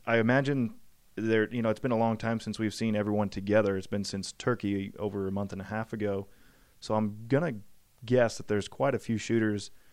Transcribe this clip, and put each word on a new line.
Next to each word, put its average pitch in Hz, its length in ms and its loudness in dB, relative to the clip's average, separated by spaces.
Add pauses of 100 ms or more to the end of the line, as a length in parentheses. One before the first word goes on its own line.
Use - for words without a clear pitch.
I 117 120 4
imagine 127 580 2 (400)
there, 110 360 2
you 120 100 -2
know, 113 80 2
it's 107 100 0
been 127 120 -2
a 113 60 2
long 113 200 2
time 113 220 -2
since 107 200 -6
we've 107 140 0
seen 113 220 0
everyone 104 340 0
together. 101 460 4
It's 95 120 -6
been 101 160 -2
since 98 280 -8
Turkey 101 680 -2
over 101 280 -4
a 95 40 -4
month 98 200 -4
and 95 100 -10
a 95 40 -12
half 107 280 -6
ago. 104 340 -2 (520)
So - 140 -6
I'm 107 340 -2
gonna 139 280 2 (500)
guess 120 320 4
that - 100 -12
there's 104 200 0
quite 135 260 0
a 117 60 0
few 113 180 -2
shooters 107 540 0 (220)